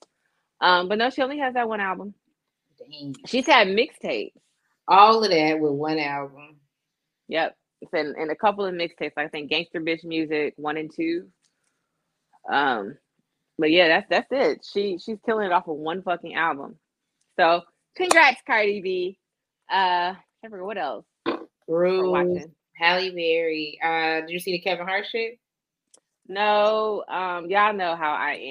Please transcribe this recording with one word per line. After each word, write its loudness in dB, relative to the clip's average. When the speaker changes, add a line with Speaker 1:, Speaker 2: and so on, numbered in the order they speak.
Speaker 1:
Um, 4
but 0
no, 0
she -4
only -4
has -4
that -2
one -4
album. -6
Speaker 2:
Dang. -14
Speaker 1:
She's -2
had 6
mixtapes. -2
Speaker 2:
All 8
of 0
that 4
with 2
one -2
album. -8
Speaker 1:
Yep, -2
it's -14
in, -2
in -4
a -4
couple 0
of -4
mixtapes. -6
I -4
think -10
Gangster -4
Bitch -4
Music -2
one -8
and -10
two. -4
Um, -2
but 2
yeah, 6
that's, 2
that's 0
it. -2
She, -4
she's -10
killing -2
it -2
off 0
of -6
one -8
fucking -6
album. -4
So 4
congrats, 4
Cardi 0
B. -4
Uh, 0
I -20
forget -12
what -8
else. -6
Speaker 2:
Rude. 2
Speaker 1:
We're 0
watching. -2
Speaker 2:
Halle 2
Berry. -2
Uh, 0
did -10
you -6
see -6
the -2
Kevin -4
Hart -4
shit? -6
Speaker 1:
No. 2
Um, -6
y'all 4
know -2
how -2
I -2